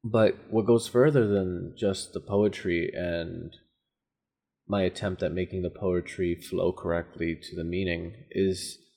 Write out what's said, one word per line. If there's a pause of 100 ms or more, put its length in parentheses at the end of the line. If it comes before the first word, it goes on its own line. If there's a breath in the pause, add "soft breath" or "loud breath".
But (140)
what
goes
further
than
just
the
poetry
and (1120)
my
attempt
at
making
the
poetry
flow
correctly
to
the
meaning (160)
is (200)